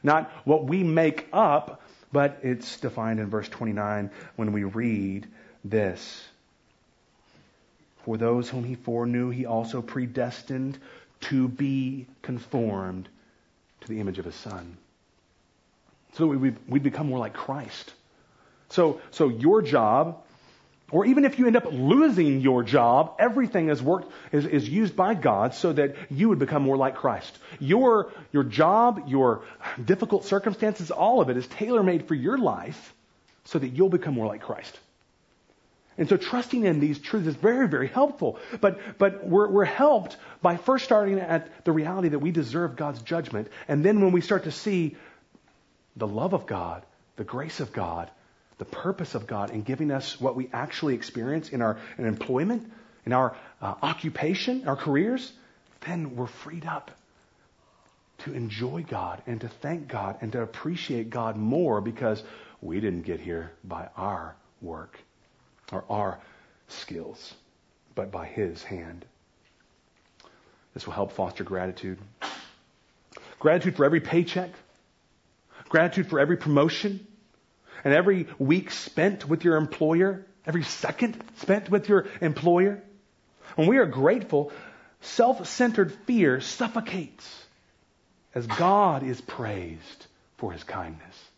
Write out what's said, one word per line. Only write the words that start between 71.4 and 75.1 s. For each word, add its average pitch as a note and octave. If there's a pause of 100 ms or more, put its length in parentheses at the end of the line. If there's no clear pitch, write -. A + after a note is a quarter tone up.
gratitude. F#2 (1400)
Gratitude E3+
for C#3+
every D#3
paycheck. F3 (1200)